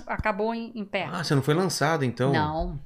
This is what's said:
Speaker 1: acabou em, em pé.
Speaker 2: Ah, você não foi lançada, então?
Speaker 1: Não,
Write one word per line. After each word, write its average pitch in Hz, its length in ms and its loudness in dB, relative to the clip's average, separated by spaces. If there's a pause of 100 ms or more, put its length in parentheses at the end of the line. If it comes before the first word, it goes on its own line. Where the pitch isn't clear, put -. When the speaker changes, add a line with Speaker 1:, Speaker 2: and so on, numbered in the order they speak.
Speaker 1:
acabou 214 480 -2
em, 226 220 -8
em 214 100 -6
pé. 185 280 -4
Speaker 2:
Ah, 175 100 -4
você 147 120 0
não 135 80 4
foi 151 120 4
lançada, 156 500 2
então? 127 280 2
Speaker 1:
Não, 156 540 0